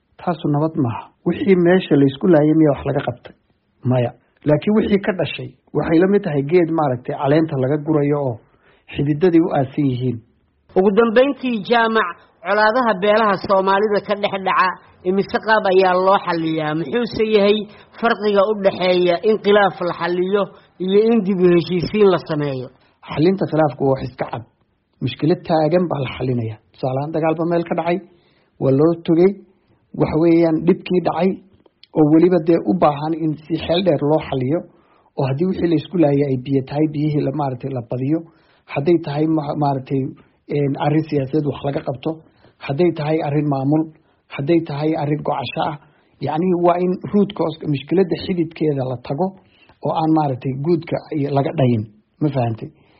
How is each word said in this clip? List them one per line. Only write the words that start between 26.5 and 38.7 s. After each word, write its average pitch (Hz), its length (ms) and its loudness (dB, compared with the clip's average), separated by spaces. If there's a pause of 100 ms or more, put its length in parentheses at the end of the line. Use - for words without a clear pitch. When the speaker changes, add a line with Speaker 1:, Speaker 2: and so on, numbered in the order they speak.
Speaker 1:
Tusaale 135 320 -6
ahaan, 151 140 -8
dagaal 160 220 0
baa 165 140 -4
meel 170 140 0
ka 170 120 -6
dhacay, 170 220 -2 (640)
waa 135 120 2
loo 151 220 4 (100)
togay. 175 280 4 (640)
Waxa 151 260 0
weeyaan, 165 420 4
dhibkii 180 420 0
dhacay 165 260 0 (640)
oo 156 140 4
weliba 170 320 6
dee 165 200 2
u 202 140 -2
baahan 156 400 0
in 160 200 -4
si 151 220 -8
xeel 170 280 -2
dheer 139 180 2
loo 151 180 2
xaliyo, 139 400 -4 (580)
oo 151 80 -2
haddii 139 220 -2
wixii 180 220 -2
la 156 60 2
isku - 220 -4
laayay 143 280 4
ay 135 120 -2
biyo 135 260 -2
tahay, 147 240 -2
biyihii 147 340 -2
la, 139 100 -2
maaragtay, 139 400 -6
la 127 100 -6
badiyo. 131 380 -4 (500)
Hadday 165 300 2